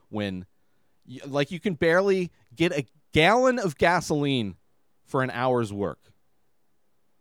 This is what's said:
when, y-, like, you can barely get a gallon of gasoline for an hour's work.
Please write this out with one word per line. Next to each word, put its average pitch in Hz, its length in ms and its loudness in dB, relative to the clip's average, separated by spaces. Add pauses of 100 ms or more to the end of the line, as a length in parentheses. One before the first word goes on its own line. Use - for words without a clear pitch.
when, 98 380 -6 (600)
y-, 127 200 -18
like, 143 260 -4
you 175 80 -8
can 202 140 -4
barely 180 580 0 (240)
get 165 160 0
a 143 140 -4 (260)
gallon 240 480 4
of 190 180 -4
gasoline 143 800 0 (480)
for 135 200 -4
an 127 80 -4
hour's 120 420 -2
work. 98 260 -4 (1200)